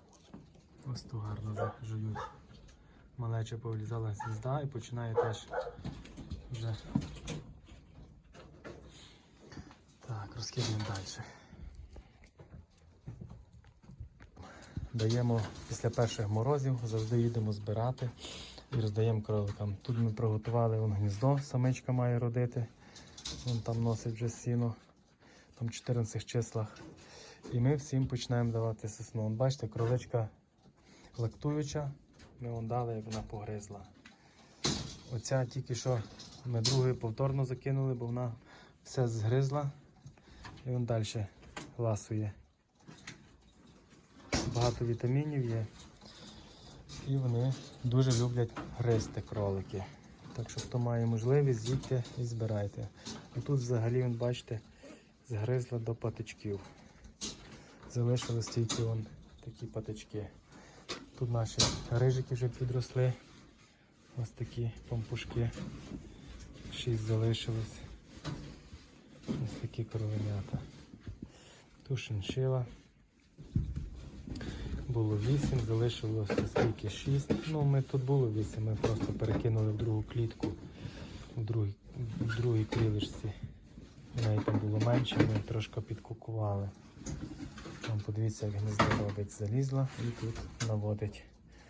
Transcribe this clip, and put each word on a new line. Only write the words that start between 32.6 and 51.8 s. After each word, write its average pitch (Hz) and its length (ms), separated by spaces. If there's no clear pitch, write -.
дали, 117 280
як 107 80
вона 107 180
погризла. 101 580
Оця 131 280
тільки 123 300
що 117 280
ми 120 160
другою 127 360
повторно 135 480
закинули, 131 500
бо 120 120
вона 120 260
все 127 240
згризла. 135 600
І 127 40
вон 123 140
далі 113 420
ласує. 110 540
Багато 120 300
вітамінів 131 600
є. 113 220
І 135 80
вони 127 380
дуже 123 400
люблять 123 260
гризти 113 420
кролики. 98 640
Так 117 140
що, - 100
хто - 180
має 120 280
можливість, 117 640
їдьте 131 360